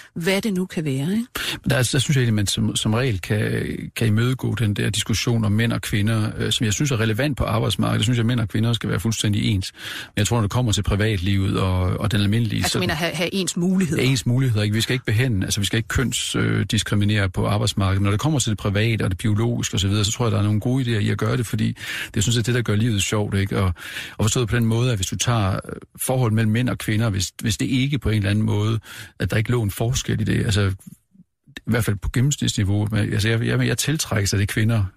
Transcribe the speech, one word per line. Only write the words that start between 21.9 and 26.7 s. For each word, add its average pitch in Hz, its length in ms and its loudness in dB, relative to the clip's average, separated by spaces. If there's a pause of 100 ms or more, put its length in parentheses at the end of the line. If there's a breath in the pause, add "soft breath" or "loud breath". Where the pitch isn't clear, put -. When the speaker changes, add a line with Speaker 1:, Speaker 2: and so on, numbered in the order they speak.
Speaker 2:
det, - 80 -8
jeg 107 80 2
synes, 117 140 2
at 113 80 0
det, 123 100 0
der 123 60 2
gør 104 140 0
livet 107 280 2
sjovt, 104 320 -2
ikke? 98 260 0
Og, 90 120 2 (440 loud breath)
og 101 80 0
forstået 113 220 2
på 120 80 0
den 117 100 2
måde, 117 260 2
at 107 60 0
hvis 92 100 -2
du - 100 -6
tager, 107 360 2
øh, 110 60 -2 (380)
forhold 127 340 2
mellem 110 200 4
mænd 120 180 2
og 98 80 -4